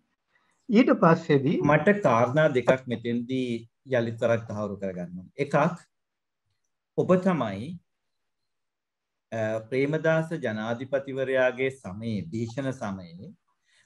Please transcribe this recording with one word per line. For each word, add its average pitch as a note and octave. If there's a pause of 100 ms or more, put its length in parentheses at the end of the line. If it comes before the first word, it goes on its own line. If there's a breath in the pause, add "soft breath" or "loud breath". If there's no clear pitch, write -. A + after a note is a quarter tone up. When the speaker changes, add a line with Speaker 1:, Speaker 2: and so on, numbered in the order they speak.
(680)
Speaker 1:
ඊට B3+
පස්සේදී E3
Speaker 2:
මට D#3
කාරණා B2+
දෙකක් C3
මෙතෙන්දී A#2+ (380)
යලිත් A#2
වරක් A#2
තහවුරු G#2
කරගන්න F2+
ඕනේ. -
එකක්, D3 (1200)
ඔබ C#3
තමයි, C3+ (1600)
අ, A2+ (200)
ප්‍රේමදාස D#3 (120)
ජනාධිපතිවරයාගේ B2+
සමයේ, G#2
භීෂණ A#2
සමයේ G2 (560)